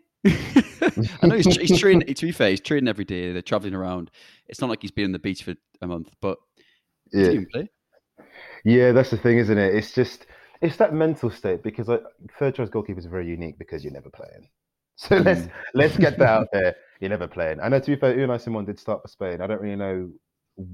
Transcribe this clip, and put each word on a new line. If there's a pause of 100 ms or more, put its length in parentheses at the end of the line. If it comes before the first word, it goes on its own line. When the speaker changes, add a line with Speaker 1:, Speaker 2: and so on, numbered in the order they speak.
(220)
Speaker 1:
<laughs> (960)
I
know
he's,
he's
training,
to
be
fair,
he's
training
every
day.
They're
traveling
around. (380)
It's
not
like
he's
been
on
the
beach
for (280)
a
month, (100)
but (760)
he
didn't
Speaker 2:
Yeah.
Speaker 1:
even
play. (960)
Speaker 2:
Yeah,
that's
the
thing,
isn't
it?
It's
just, (340)
it's
that
mental
state,
because,
like, (360)
third
choice
goalkeepers
are
very
unique
because
you're
never
playing.
<laughs> (380)
So
let's,
Speaker 1:
Mm. (220)
Speaker 2:
let's
get
that
out
Speaker 1:
<laughs>
Speaker 2:
there. (240)
You're
never
playing.
I
know,
to
be
fair,
Unai
Simon
did
start
for
Spain.
I
don't
really
know (640)